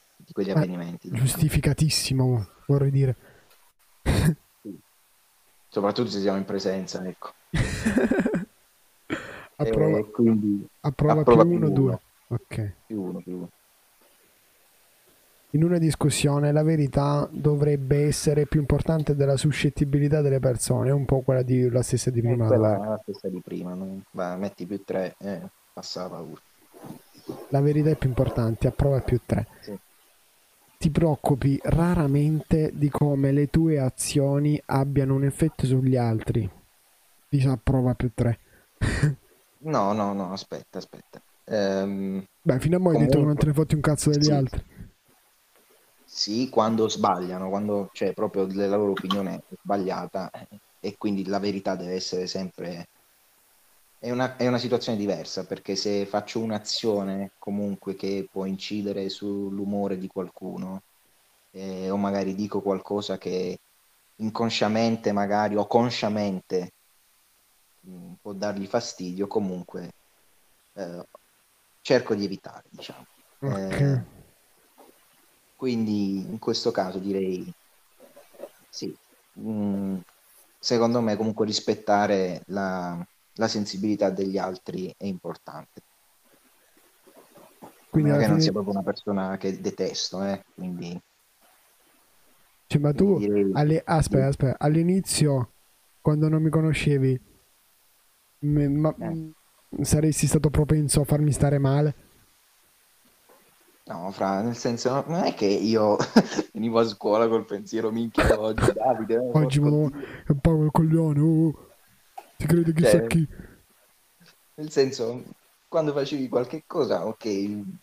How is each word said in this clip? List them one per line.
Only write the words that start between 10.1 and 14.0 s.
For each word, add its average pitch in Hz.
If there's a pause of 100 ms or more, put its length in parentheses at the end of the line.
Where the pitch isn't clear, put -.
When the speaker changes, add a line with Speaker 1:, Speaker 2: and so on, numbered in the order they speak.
Speaker 1:
quindi 107 (140)
Speaker 2:
approva 147
Speaker 1:
approva 156
Speaker 2:
più -
uno 170
o 143
Speaker 1:
più 135
uno. -
Speaker 2:
due. 123 (280)
Ok. 110 (120)
Speaker 1:
Più 107
uno, 90
più 90
uno. 90 (2000)